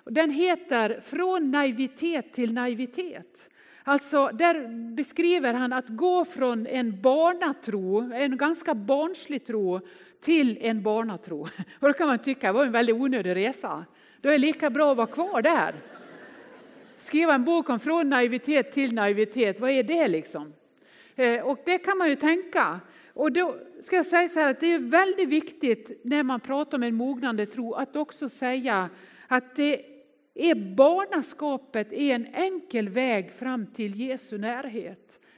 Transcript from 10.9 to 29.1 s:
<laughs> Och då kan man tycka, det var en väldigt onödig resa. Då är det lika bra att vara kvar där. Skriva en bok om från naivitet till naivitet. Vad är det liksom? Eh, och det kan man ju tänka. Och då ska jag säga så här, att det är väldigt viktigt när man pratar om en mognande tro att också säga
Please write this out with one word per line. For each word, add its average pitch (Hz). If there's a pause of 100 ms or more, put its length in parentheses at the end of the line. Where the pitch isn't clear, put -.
<laughs> -
Och 277
då 285
kan 311
man 247
tycka, 269
det 190
var 262
en 247
väldigt 233
onödig 233
resa. 196 (360)
Då 269
är 294
det 302
lika 302
bra 285
att 254
vara 226
kvar 330
där. 233 (1200)
Skriva 311
en 254
bok 330
om 240
från 320
naivitet 254
till 277
naivitet. 208
Vad 247
är 269
det 302
liksom? 151 (640)
Eh, 240
och 277
det 359
kan 370
man 349
ju 277
tänka. 302 (340)
Och 285
då 330 (260)
ska -
jag 339
säga 359
så 330
här, 302
att 262
det 339
är 339
väldigt 339
viktigt 262
när 294
man 254
pratar 285
om 240
en 233
mognande 240
tro 233
att -
också 294
säga 247 (380)